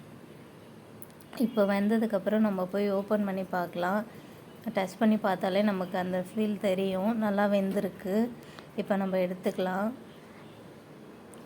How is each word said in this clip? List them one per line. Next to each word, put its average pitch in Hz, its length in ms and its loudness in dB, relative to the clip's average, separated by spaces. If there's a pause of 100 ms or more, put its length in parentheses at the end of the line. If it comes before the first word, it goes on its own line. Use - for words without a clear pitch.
(1500)
இப்போ 220 160 4 (100)
வெந்ததுக்கப்புறம் 208 760 4
நம்ம 185 260 0
போய் 202 140 2 (100)
ஓப்பன் 208 300 2
பண்ணி 190 260 -2
பார்க்கலாம். 180 480 0 (760)
டச் 185 240 -2
பண்ணி 214 260 6
பார்த்தாலே 190 440 2
நமக்கு 185 340 -2
அந்த 185 240 0
ஃபீல் 214 280 0 (120)
தெரியும், 190 440 2 (120)
நல்லா 202 220 4 (100)
வெந்திருக்கு. 190 600 0 (680)
இப்போ 202 200 0
நம்ம 190 240 0
எடுத்துக்கலாம். 185 640 0 (1600)